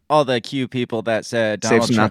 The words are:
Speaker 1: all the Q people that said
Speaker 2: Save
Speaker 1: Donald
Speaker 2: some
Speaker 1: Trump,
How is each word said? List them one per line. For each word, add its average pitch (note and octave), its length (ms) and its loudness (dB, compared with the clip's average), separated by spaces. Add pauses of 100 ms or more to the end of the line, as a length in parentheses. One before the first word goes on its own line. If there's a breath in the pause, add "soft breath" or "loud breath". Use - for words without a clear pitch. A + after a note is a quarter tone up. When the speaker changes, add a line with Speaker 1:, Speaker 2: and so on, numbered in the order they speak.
Speaker 1:
all D3+ 140 4
the B2 160 -2
Q C3 300 -6
people A#2+ 320 -4
that G#2+ 240 -2
said A2 400 -2
Speaker 2:
Save A2+ 60 2
Speaker 1:
Donald A#2 160 4
Speaker 2:
some B2 80 0
Speaker 1:
Trump, G#2+ 160 4